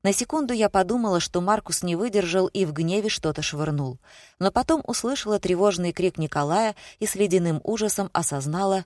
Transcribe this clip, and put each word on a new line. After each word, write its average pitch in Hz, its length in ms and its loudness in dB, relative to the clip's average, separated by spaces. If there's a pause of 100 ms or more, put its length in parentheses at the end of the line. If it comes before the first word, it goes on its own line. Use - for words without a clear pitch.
На 196 100 2
секунду 262 400 -2
я 214 160 2
подумала, 196 500 2
что 175 220 -2
Маркус 196 420 0
не 175 120 0
выдержал 190 520 0
и 196 180 0
в 151 60 -4
гневе 180 380 0
что-то 151 320 -2
швырнул. 143 580 -2 (400)
Но 190 120 2
потом 285 340 2
услышала 226 540 -2
тревожный 180 540 2
крик 175 240 0
Николая 165 580 0 (240)
и 214 60 -2
с 208 100 -4
ледяным 175 480 2
ужасом 208 500 -2
осознала 175 720 -2